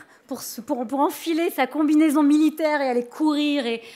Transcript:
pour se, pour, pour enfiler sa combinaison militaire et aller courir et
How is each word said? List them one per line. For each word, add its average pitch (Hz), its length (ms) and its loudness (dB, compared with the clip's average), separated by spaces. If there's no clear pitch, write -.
pour 247 140 -12
se, - 180 -14
pour, 240 280 -6
pour 269 140 -2
enfiler 330 480 -2
sa 262 180 -2
combinaison 302 560 2
militaire 302 580 2
et 269 80 0
aller 240 160 0
courir 294 600 -2
et 226 160 -6